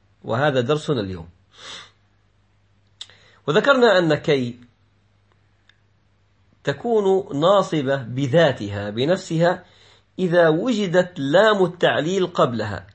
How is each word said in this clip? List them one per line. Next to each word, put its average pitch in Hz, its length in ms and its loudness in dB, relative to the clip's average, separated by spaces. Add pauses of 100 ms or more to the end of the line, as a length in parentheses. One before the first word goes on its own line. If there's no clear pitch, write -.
(240)
وهذا 127 380 0
درسنا 147 400 -2
اليوم. 90 260 -10 (2250)
وذكرنا 214 520 4
أن 160 160 2
كي 131 440 -4 (2000)
تكون 190 760 -2
ناصبة 160 560 2
بذاتها 123 920 0
بنفسها 165 760 -2 (560)
إذا 170 300 4
وجدت 180 680 -2
لام 190 460 2
التعليل 165 640 -2
قبلها، 117 680 -2